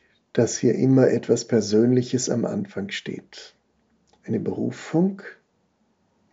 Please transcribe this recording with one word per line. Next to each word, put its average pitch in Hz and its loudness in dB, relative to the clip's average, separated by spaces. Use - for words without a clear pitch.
dass - 0
hier 120 2
immer 131 4
etwas 120 0
Persönliches 120 2
am 120 -2
Anfang 101 -6
steht. - -12
Eine 113 -4
Berufung 160 -2